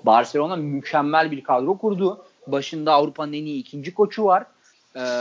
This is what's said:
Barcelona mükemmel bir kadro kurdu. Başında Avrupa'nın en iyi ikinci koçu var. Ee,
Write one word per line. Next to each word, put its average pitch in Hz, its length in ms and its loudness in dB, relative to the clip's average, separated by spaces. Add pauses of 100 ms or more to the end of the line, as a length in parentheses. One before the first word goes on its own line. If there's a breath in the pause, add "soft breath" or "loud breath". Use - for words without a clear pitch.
Barcelona 147 520 4
mükemmel 151 760 -2
bir 139 120 -8
kadro 139 340 0
kurdu. 196 480 -2 (220)
Başında 151 460 -2
Avrupa'nın 147 400 2
en 151 120 -6
iyi 147 140 -6
ikinci 143 340 -12
koçu 208 320 0
var. 190 200 4 (500 soft breath)
Ee, 131 40 -10 (220)